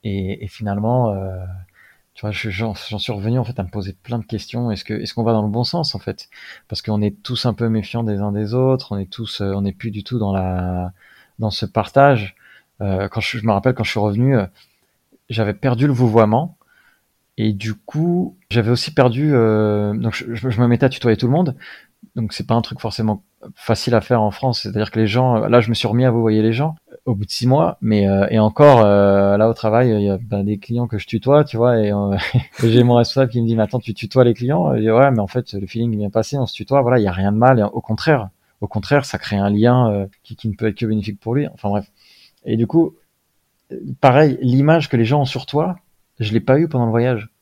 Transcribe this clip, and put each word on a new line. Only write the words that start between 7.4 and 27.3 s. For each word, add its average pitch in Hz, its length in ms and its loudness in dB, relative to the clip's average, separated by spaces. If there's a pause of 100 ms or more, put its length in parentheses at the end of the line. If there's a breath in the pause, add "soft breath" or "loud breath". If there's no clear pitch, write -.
un 117 80 0
peu 113 160 -2
méfiants 113 340 -4
des 107 160 -2
uns 104 120 -4
des 107 220 -4
autres, 131 380 0
on 101 60 -6
est 95 120 -8
tous, - 320 -10
euh, 98 140 -2
on 101 60 -4
n'est 98 120 -4
plus 113 180 -10
du 101 120 -10
tout 123 160 -6
dans 101 120 -2
la, 90 600 -4 (480 soft breath)
dans 113 100 -2
ce 104 160 -6
partage. 110 680 2 (460 soft breath)
Euh, 98 260 -2
quand 110 140 -4
je, - 160 -6
je 104 80 -6
me 113 60 2
rappelle, 107 240 2
quand 120 80 -4
je - 80 -4
suis - 80 -4
revenu, 110 360 2
euh, 101 100 2 (840 soft breath)
j'avais 107 240 -2
perdu 123 320 0
le 143 80 2
vouvoiement. 117 640 2 (800 soft breath)
Et 107 160 0
du 104 220 -8
coup, 175 600 -4 (140)
j'avais 117 220 0
aussi 123 200 -2
perdu, 135 420 2
euh, 107 600 2
donc 113 220 -4
je, - 180 -10
je, 117 160 -6
je 107 100 -2
me 120 80 4
mettais 120 200 2
à - 20 4
tutoyer 117 260 0
tout 120 120 -2
le 120 40 0
monde. 151 240 0 (600 loud breath)
Donc 113 180 -4
c'est - 140 -10
pas 113 80 0
un 117 60 2
truc 127 200 -10
forcément 107 400 -4 (320)
facile - 400 -2
à 110 80 4
faire 113 220 0
en 104 80 0
France. 123 300 -4
C'est-à-dire 104 280 -4
que 110 100 -4
les 110 60 4
gens, 120 300 2 (120)
là, 117 140 6
je 107 80 -2
me 113 60 0
suis 117 120 -4
remis 120 180 2
à 127 60 4
vouvoyer 113 300 2
les 113 120 2
gens 156 220 -2 (300)
au 123 80 0
bout 101 120 -4
de - 40 -18
six - 160 -6